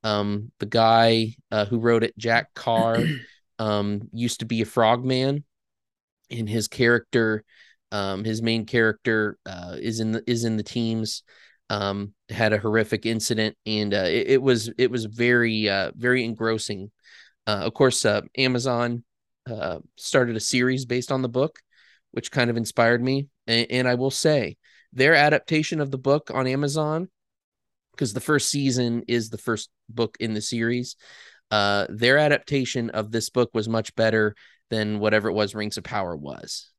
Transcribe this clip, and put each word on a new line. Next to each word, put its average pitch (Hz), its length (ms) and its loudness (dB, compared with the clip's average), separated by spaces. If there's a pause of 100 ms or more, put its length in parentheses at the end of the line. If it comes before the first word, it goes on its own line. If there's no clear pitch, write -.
Um, 104 560 -2
the 104 80 -6
guy, 113 680 4 (160)
uh, 107 140 2
who 113 140 -2
wrote 113 240 2
it, - 140 -4
Jack 117 360 0
Carr, 113 460 0 (300)
<clears throat> - 300 -20
um, 104 540 -2
used 117 260 -4
to 117 60 -6
be 113 160 -2
a 107 40 0
frogman, 127 800 2 (840)
and 113 180 -6
his 107 220 -2
character, 117 760 2 (480)
um, 98 320 -4
his 110 180 -4
main 113 240 0
character, 110 800 0
uh, 90 320 -12
is 113 220 -6
in 110 140 -2
the, 113 120 -4
is 120 200 -2
in 110 100 0
the 107 80 -4
teams. 113 600 -4 (460)
Um, 101 440 -4 (160)
had 110 220 0
a 107 60 2
horrific 107 480 0
incident, 110 500 -2 (100)
and, 107 280 -2
uh, 98 140 2
it, 101 240 2
it 131 100 4
was, 117 360 2
it 123 140 2
was 117 140 -4
very, 113 640 2
uh, 98 260 0
very 123 300 0
engrossing. 110 680 -4 (560)
Uh, 104 160 -2
of 107 100 -2
course, 131 300 2
uh, 104 180 2 (160)
Amazon, 120 680 0 (460)
uh, 92 300 -6 (160)
started 123 400 0
a 110 60 -2
series 127 440 0
based 123 280 -4
on 131 80 -2
the 127 80 -2
book, 131 300 -2 (520)
which - 180 -8
kind 123 200 0
of 117 80 -2
inspired 117 440 2
me. 135 260 -2 (200)
And, 117 240 2
and 127 160 2
I 123 80 4
will 131 160 0
say, 135 460 0 (360)
their 143 220 6
adaptation 151 640 2
of 139 120 -2
the 139 60 -6
book 139 360 0
on 131 120 0
Amazon, 151 640 -2 (880)
'cause 113 160 -2
the 123 60 -6
first 147 300 0
season 123 580 0
is 117 220 -2
the 113 80 -12
first - 320 -4 (200)
book 113 300 -4
in 113 140 -4
the 104 80 -4
series, 120 540 -4 (560)
uh, 101 380 2
their 120 280 4
adaptation 139 760 0
of 107 200 -6
this 113 180 -2
book 120 240 2
was 110 160 -2
much 113 260 -2
better 110 400 2 (340)
than 107 300 -2
whatever 107 300 2
it 87 40 -2
was 107 220 -2
Rings 104 220 -6
of 101 80 -10
Power 95 300 -6
was. 71 640 -14